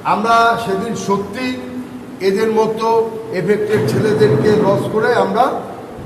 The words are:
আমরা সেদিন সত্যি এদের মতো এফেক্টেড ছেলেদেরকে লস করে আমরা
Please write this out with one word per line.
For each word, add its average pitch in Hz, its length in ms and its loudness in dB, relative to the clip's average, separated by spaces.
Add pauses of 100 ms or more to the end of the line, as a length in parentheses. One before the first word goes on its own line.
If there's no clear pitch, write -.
আমরা 226 600 2
সেদিন 196 300 -4
সত্যি 254 640 -4 (680)
এদের 220 240 0
মতো 220 580 2 (240)
এফেক্টেড 202 560 0
ছেলেদেরকে 214 600 2
লস 196 400 2
করে 226 220 2
আমরা 208 380 2 (540)